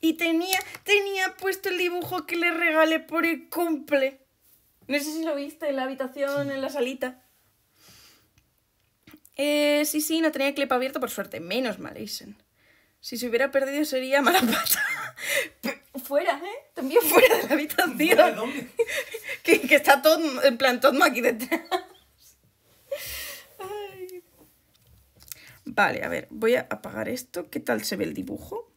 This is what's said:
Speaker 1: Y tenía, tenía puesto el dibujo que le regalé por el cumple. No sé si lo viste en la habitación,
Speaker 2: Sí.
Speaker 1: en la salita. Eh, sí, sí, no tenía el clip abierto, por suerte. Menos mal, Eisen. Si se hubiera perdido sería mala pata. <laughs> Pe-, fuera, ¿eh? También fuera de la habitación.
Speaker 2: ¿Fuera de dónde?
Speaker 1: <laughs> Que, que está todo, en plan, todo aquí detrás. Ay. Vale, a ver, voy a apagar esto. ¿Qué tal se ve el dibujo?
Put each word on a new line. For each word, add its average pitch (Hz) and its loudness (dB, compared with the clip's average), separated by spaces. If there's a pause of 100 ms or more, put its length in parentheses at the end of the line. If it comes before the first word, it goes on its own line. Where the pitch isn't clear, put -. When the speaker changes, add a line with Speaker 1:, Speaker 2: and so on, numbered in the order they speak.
Speaker 1:
Y 320 2
tenía, 339 0 (240)
tenía 392 0
puesto 381 -4
el 359 -2
dibujo 359 -4
que 339 -6
le 339 0
regalé 320 2
por 320 -4
el 330 -2
cumple. 285 -2 (640)
No 285 0
sé 277 -4
si 311 -6
lo 311 -2
viste 294 -8
en 277 -2
la 262 -4
habitación, 277 -4
Speaker 2:
Sí. 277 -6
Speaker 1:
en 269 -6
la 262 -6
salita. 254 -6 (2250)
Eh, 294 2
sí, 302 -2
sí, 320 0
no 320 2
tenía 269 0
el 285 -2
clip 277 -2
abierto, 262 -2
por 254 -4
suerte. - -10
Menos 196 -4
mal, - -14
Eisen. - -12 (580)
Si - -12
se 240 -6
hubiera 247 2
perdido 277 2
sería 262 2
mala 349 6
pata. - 0 (380)
<laughs> - -4
Pe-, - -6 (180)
fuera, 285 0
¿eh? 427 -12
También 269 2
fuera 320 6
de - 0
la - 0
habitación. 302 0
Speaker 2:
¿Fuera 339 8
de - -4
dónde? 262 -6 (380)
Speaker 1:
<laughs> - -12
Que, - 6
que 262 4
está 277 6
todo, 311 4
en 240 4
plan, 254 2
todo 277 6
aquí 285 2
detrás. 240 -2 (2000)
Ay. 381 -12 (1400)
Vale, - 0
a - -6
ver, - -6
voy 226 0
a - -2
apagar - -8
esto. - -10
¿Qué - -8
tal 120 -2
se - -6
ve - -2
el 160 -8
dibujo? - -12